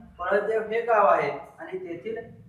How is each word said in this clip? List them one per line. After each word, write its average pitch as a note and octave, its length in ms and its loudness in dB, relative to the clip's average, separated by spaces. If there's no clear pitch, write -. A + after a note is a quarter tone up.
पळसदेव G3+ 420 0
हे A3+ 200 -2
गाव A3 240 4
आहे - 260 4
आणि F#4 180 -10
तेथील E4+ 400 -8